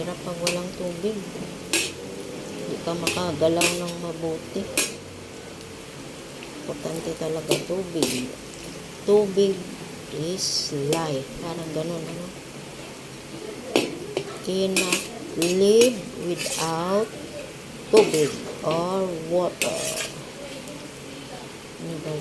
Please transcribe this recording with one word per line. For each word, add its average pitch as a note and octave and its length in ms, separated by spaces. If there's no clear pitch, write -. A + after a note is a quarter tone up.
hirap F3 240
pag F3 160
walang F3 400
tubig. F#3 400
Hindi - 320
ka E3+ 160
makagalaw E3+ 800
ng F3 240
mabuti. E3 640
Importante D#3+ 560
talaga D#3 320
tubig. E3+ 640
Tubig G3+ 480
is E3+ 560
life. D3+ 400
Parang E3 320
ganun, E3 240
ano? E3 260
Cannot F#3 520
live G3+ 640
without F3 800
tubig D#3+ 400
or F3 400
water. F3 520
Ano E3 160
ba D#3 200